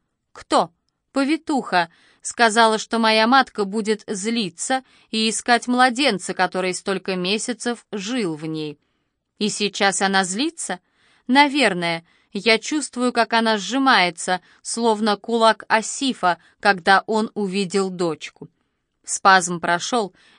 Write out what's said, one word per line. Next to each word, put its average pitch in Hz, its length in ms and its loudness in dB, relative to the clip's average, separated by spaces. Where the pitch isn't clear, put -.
"Кто?" 226 380 -2
"Повитуха. 269 800 -2
Сказала, 220 560 2
что - 200 -4
моя 220 280 4
матка 247 380 2
будет 214 420 -4
злиться 226 760 -4
и 220 180 0
искать 233 380 0
младенца, 247 680 0
который 185 420 -2
столько 190 420 -6
месяцев 220 760 -4
жил 202 420 -4
в 151 120 -10
ней". 156 320 -8
"И 208 100 -2
сейчас 208 520 -2
она 190 240 0
злится?" 196 560 -6
"Наверное. 220 800 2
Я 220 220 2
чувствую, 247 540 -4
как 226 200 0
она 226 260 2
сжимается, 190 800 0
словно 220 560 0
кулак 226 520 2
Асифа, 214 680 -2
когда 196 480 2
он 220 280 0
увидел 190 560 -2
дочку". 170 580 -6
Спазм 180 560 2
прошел, 175 540 -2